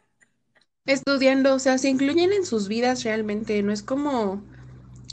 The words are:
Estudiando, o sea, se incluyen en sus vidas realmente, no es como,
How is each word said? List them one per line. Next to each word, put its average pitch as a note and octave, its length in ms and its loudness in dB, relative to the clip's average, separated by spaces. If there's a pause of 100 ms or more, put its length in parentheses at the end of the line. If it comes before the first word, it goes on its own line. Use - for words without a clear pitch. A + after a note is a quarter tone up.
(880)
Estudiando, C4+ 680 2
o - 20 0
sea, C4 220 2
se C4+ 100 2
incluyen D4 420 2
en G4 140 0
sus G#3 220 -2
vidas A#3+ 360 0
realmente, G#3+ 600 -2
no G3+ 80 0
es G#3 100 -4
como, B3 600 -2 (680)